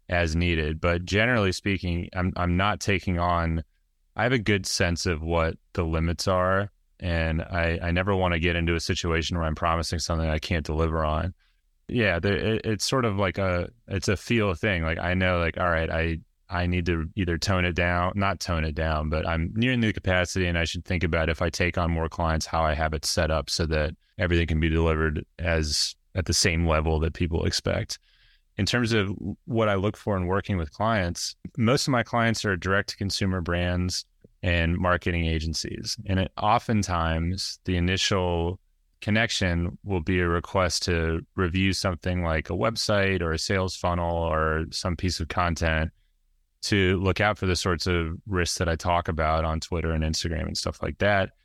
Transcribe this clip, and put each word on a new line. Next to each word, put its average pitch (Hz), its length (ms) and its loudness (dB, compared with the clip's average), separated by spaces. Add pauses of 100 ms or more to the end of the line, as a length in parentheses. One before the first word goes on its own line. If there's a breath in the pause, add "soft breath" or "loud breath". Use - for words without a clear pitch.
as 85 260 0
needed. 80 460 0
But 87 240 0
generally 101 480 2
speaking, 87 600 -2
I'm, 90 220 0
I'm 87 200 0
not 98 240 0
taking 92 380 0
on, 85 440 0 (540)
I 101 60 -2
have 123 100 2
a 131 60 2
good 98 260 2
sense - 400 0
of 82 160 0
what 82 360 0 (180)
the 90 100 0
limits 82 420 0
are. 95 440 2 (300)
And 82 420 0
I, 85 400 0
I 85 80 0
never 92 260 2
wanna 87 220 2
get 85 180 2
into 85 200 0
a 82 40 0
situation 85 560 -2
where 82 100 -2
I'm 78 100 -2
promising 82 420 0
something 80 300 -2
I 78 100 0
can't 80 260 -2
deliver 80 400 0
on. 80 300 -2 (540)
Yeah, 98 300 2
there, 98 180 0
it, 107 280 0
it's 107 220 -2
sort 131 180 0
of 104 120 0
like 95 200 0
a, 90 320 0 (200)
it's 95 200 -2
a 98 80 2
feel 104 380 0
thing. 90 300 0
Like, 80 140 0
I 87 140 -2
know, 92 260 2
like, 85 200 0
all 90 100 2
right, 80 220 2
I, 82 280 0 (320)
I 90 160 -2
need 87 200 0
to 82 180 0 (100)
either 87 220 0
tone 90 300 0
it 87 80 0
down, 87 400 2
not 98 260 0
tone 80 240 -2
it 76 100 -4
down, 78 360 0
but 78 180 -2
I'm 82 260 -2
nearing 120 260 2
the 110 120 2
capacity 90 540 0
and 85 100 0
I 85 80 2
should 85 180 -4
think 90 220 -2
about 80 240 0
if 82 140 -2
I 85 80 0
take 87 260 -2
on 85 140 0
more 82 180 0
clients, 80 380 0
how 82 160 0
I 78 100 2
have 78 220 -2
it 78 100 -6
set 80 260 0
up 78 200 0
so 85 160 0
that 76 280 0 (240)
everything 85 280 2
can 80 120 0
be 80 120 2
delivered 80 560 0 (120)
as, 80 560 0 (200)
at 92 100 -2
the - 80 -2
same 85 340 2
level 78 340 2
that 82 120 0
people 82 320 -2
expect. - 540 -2 (580 soft breath)
In 98 80 0
terms 117 300 0
of 101 180 2 (320)
what 113 240 0
I 101 60 2
look 98 200 0
for 104 220 -4
in 90 100 -2
working 95 300 0
with 80 160 -2
clients, 101 640 -2 (220)
most 123 280 4
of 147 60 0
my 120 100 2
clients 113 440 0
are 98 100 2
direct-to-consumer 95 880 0
brands 90 640 0 (360)
and 85 340 2
marketing 87 500 2
agencies. - 800 -4
And 95 140 2
it, - 180 -2
oftentimes, 92 1300 0
the 92 100 0
initial 90 800 0 (440)
connection 95 800 0
will 95 160 -2
be 92 200 0
a 87 80 2
request 87 560 0
to 82 360 0 (160)
review 95 380 0
something 90 500 -2
like 80 240 -2
a - 60 -4
website 101 680 0
or 82 120 0
a 82 60 -2
sales 95 380 -2
funnel 85 400 -2
or 80 540 0
some 87 260 -4
piece - 240 -2
of 78 80 -4
content 82 640 0 (680)
to 95 380 4
look 92 220 2
out 104 180 2
for 98 80 -2
the 92 80 4
sorts 87 320 0
of 85 280 0 (120)
risks 90 320 -2
that 85 100 0
I 82 60 2
talk 87 320 0
about 80 380 0
on 80 160 -2
Twitter 82 320 -2
and 80 100 0
Instagram 80 440 -2
and 85 120 -6
stuff - 240 -6
like 78 160 -6
that. 98 320 2 (140)